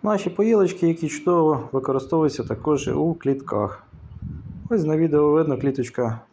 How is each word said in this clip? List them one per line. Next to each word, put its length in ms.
Наші 240
поїлочки, 580
які 200
чудово 640
використовуються 720
також 440
у 260
клітках. 720
Ось 140
на 140
відео 340
видно 260
кліточка 640